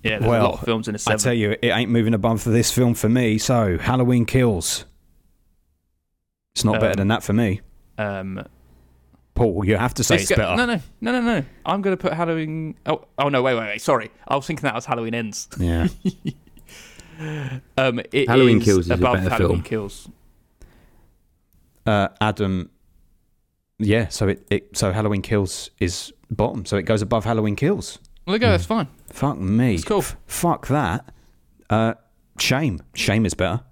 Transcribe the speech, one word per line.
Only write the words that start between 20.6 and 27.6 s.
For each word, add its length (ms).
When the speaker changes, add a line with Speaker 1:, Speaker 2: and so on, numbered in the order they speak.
Speaker 2:
Uh, 220
Adam. 500
Yeah, 300
so 200
it, 220
it, 260
so 160
Halloween 300
Kills 480
is 320
bottom, 360
so 100
it 60
goes 200
above 220
Halloween 320
Kills. 420